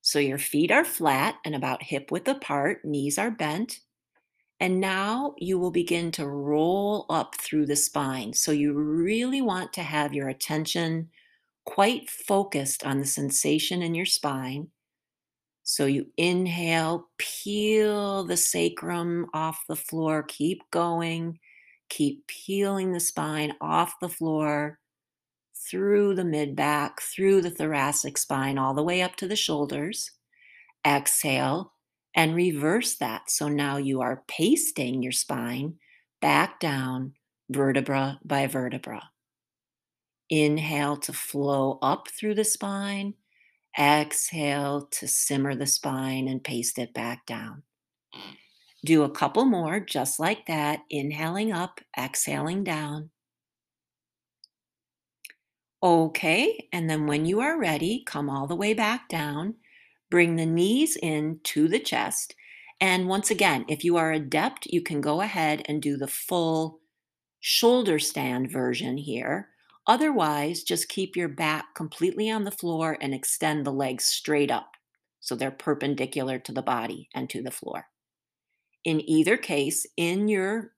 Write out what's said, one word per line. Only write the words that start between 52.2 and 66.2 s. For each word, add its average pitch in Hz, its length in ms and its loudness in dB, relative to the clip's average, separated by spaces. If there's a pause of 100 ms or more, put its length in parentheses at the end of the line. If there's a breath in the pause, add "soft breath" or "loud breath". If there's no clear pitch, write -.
down. 151 460 -6 (2750)
Okay, 175 920 4
and 165 180 -2
then 151 160 0
when 151 180 2
you 185 140 2
are 294 180 0
ready, 180 480 0
come 147 240 -4
all 139 200 -4
the 170 80 -4
way 208 180 0
back 226 340 -2
down. 160 460 -4 (560 soft breath)
Bring 170 240 6
the 165 120 2
knees 202 540 2
in 156 440 -2
to 156 240 4
the 208 100 2
chest. - 560 -4 (460 loud breath)
And 185 260 4
once 190 240 0
again, 180 380 4
if 151 160 -2
you 170 120 4
are 160 140 4
adept, 156 560 0
you 170 160 0
can 151 180 -2
go 151 200 0
ahead 160 460 0
and 151 140 -2
do 143 160 -2
the 135 120 -4
full 160 720 0 (580)